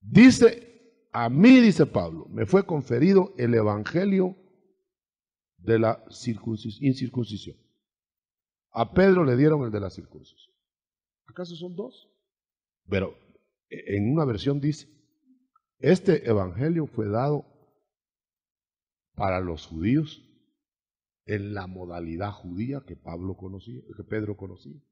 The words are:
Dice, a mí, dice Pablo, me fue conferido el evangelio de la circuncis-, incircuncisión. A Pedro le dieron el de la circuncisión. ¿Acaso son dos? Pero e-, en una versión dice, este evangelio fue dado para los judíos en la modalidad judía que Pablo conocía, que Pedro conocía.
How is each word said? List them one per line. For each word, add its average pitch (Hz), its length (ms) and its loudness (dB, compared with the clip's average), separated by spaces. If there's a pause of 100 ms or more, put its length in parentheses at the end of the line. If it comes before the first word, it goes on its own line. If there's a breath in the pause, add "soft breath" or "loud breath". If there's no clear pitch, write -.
Dice, - 1120 4
a 117 160 -2
mí, 214 320 8
dice 190 260 6
Pablo, 82 440 -6
me 110 140 -4
fue 190 220 2
conferido 170 720 2
el 120 160 0
evangelio 160 800 0 (1200)
de 104 200 0
la 113 280 -2
circuncis-, 110 760 -10
incircuncisión. 123 760 -6 (1160)
A 113 200 -4
Pedro 185 320 4
le 127 120 2
dieron 151 260 4
el 117 80 -6
de 104 100 -6
la 98 100 -8
circuncisión. - 600 -20 (760)
¿Acaso 175 280 -16
son 170 220 -14
dos? 226 340 -14 (760)
Pero 95 280 -4 (520)
e-, - 280 -8
en 101 140 -2
una 160 140 0
versión 131 360 -4
dice, 147 280 -6 (920)
este 175 500 0
evangelio 117 580 -2
fue 107 220 -8
dado 135 380 -4 (1700)
para 95 260 -4
los 87 260 -10
judíos 117 600 -4 (1000)
en 101 280 -8
la 95 140 -12
modalidad 87 640 -12
judía 113 520 -10
que 85 120 -18
Pablo 87 400 -12
conocía, 98 440 -18 (160)
que 104 60 -16
Pedro 104 340 -8
conocía. 98 440 -20 (120)